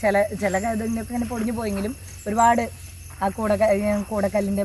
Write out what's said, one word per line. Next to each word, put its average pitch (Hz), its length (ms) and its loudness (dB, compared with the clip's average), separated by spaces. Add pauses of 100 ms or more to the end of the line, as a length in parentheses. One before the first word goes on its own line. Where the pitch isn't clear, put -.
ചില, 202 220 4 (180)
ചില 190 160 0 (200)
ഇതിൻ്റെയൊക്കെ 226 380 -4
ഇങ്ങനെ 240 180 -2
പൊടിഞ്ഞു 226 260 -2
പോയെങ്കിലും 208 340 -2 (360)
ഒരുപാട് 233 360 4 (600)
ആ 196 120 2
കൂടക്ക-, 214 400 2
ഏഹ്, 208 240 0 (120)
കൂടക്കല്ലിൻ്റെ 202 520 0